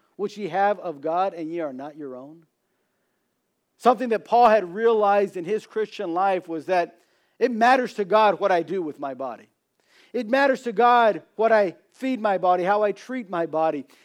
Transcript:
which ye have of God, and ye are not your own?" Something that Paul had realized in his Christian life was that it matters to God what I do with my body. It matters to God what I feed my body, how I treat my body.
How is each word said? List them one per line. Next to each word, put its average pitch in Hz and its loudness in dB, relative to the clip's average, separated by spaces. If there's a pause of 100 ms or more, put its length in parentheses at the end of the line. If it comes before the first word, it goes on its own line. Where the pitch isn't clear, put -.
(160)
which 202 -8
ye 202 -8
have 196 0
of 156 -10
God, 175 -4
and 160 -10
ye 170 -8
are 147 -8
not 143 -14
your 139 -14
own?" 151 -20 (1300)
Something 247 0
that 214 -2
Paul 240 4
had 190 2
realized 202 2
in 175 -8
his 202 -6
Christian 202 -6
life 185 -2
was 160 -10
that 180 -2 (400)
it 240 2
matters 240 2
to 208 -4
God 196 2
what 190 2
I 175 2
do 175 -6
with 147 -8
my 139 -8
body. 123 -12 (640)
It 233 -6
matters 269 2
to 233 -6
God 226 4 (140)
what 220 2
I 202 2 (140)
feed 254 -6
my 202 0
body, 180 2
how 208 2
I 208 0
treat 240 -12
my 175 -4
body. 156 -4 (180)